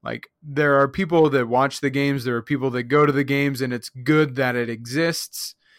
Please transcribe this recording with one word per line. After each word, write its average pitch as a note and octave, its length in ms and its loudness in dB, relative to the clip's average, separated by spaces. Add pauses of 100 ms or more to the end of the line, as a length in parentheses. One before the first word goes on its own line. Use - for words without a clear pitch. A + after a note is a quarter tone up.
Like, A#2 260 -10 (140)
there C#3+ 360 2
are C#3 80 4
people D#3+ 440 2
that B2+ 160 2
watch C3 340 0
the C#3+ 80 0
games, C#3 340 0
there A#2+ 120 -2
are A#2 80 -4
people C3+ 280 -2
that B2 120 -4
go C#3+ 220 4
to D3 60 4
the C#3 120 2
games, C#3 380 -2
and B2+ 120 -4
it's A#2+ 160 -8
good C#3+ 460 0
that B2+ 200 0
it A#2+ 140 -2
exists B2 880 -6 (240)